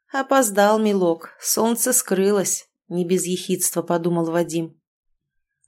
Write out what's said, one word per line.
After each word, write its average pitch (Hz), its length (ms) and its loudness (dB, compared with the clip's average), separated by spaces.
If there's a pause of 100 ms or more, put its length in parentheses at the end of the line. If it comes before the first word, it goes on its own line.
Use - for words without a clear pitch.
«Опоздал, 220 680 2
милок, 190 600 0
солнце - 520 0
скрылось», 190 760 0 (220)
не 175 140 -2
без 170 200 0
ехидства 180 560 -4
подумал 170 440 -2
Вадим. 165 520 -4 (920)